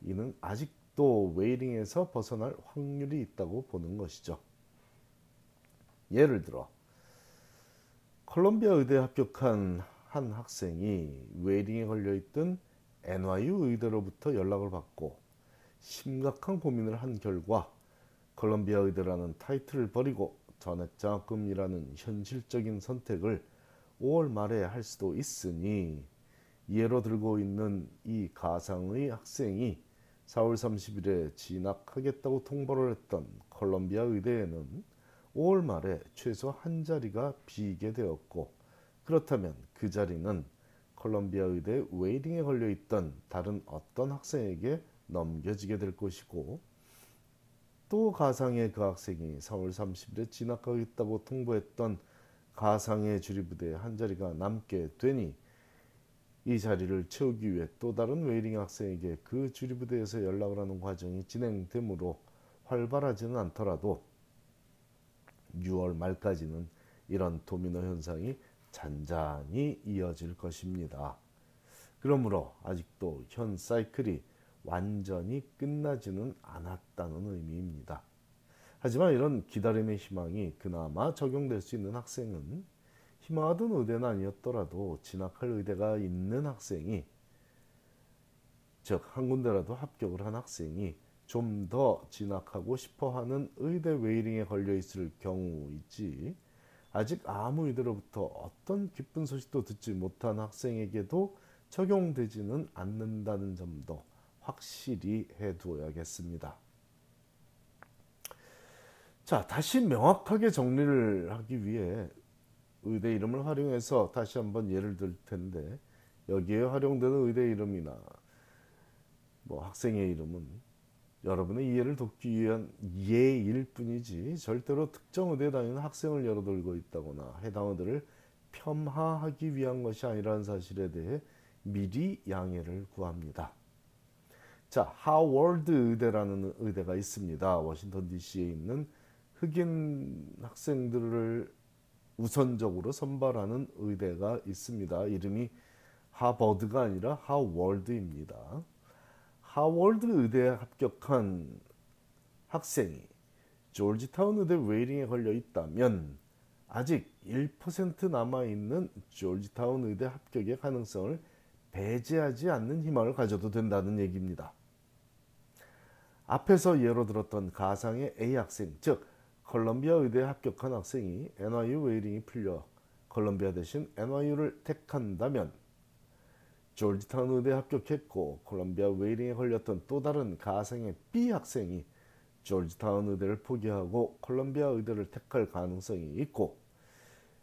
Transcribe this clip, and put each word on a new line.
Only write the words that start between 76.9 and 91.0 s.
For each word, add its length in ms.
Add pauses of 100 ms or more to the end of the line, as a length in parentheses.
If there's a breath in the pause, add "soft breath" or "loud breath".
의미입니다. 680 (800 soft breath)
하지만 340
이런 340
기다림의 500
희망이 600
그나마 540
적용될 480
수 140
있는 200
학생은 720 (560 soft breath)
희망하던 500
의대는 340
아니었더라도 960
진학할 480
의대가 480
있는 480
학생이, 600 (1800 soft breath)
즉 180 (140)
한 140
군데라도 440
합격을 520
한 100
학생이 600 (300 soft breath)